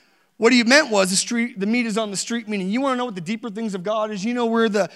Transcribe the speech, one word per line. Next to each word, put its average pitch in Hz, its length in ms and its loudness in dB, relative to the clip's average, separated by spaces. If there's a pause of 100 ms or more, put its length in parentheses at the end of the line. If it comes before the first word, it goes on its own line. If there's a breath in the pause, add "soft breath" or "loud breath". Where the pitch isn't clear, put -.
(360 soft breath)
What 233 180 4
he 240 100 6
meant 269 240 6
was 196 220 2
the 190 60 0
street, 233 440 -2
the 196 60 -2
meat 233 180 0
is 220 140 -2
on 220 120 -2
the 196 60 -8
street, 233 320 -6
meaning 196 220 -4
you 233 100 -2
wanna 269 160 0
know 247 80 -4
what 247 100 -8
the 180 60 -10
deeper 220 300 -6
things 208 240 -6
of 185 80 -6
God 214 280 -2
is? 202 140 -6
You 240 80 -2
know 240 140 0
where 226 240 2
the, 196 260 0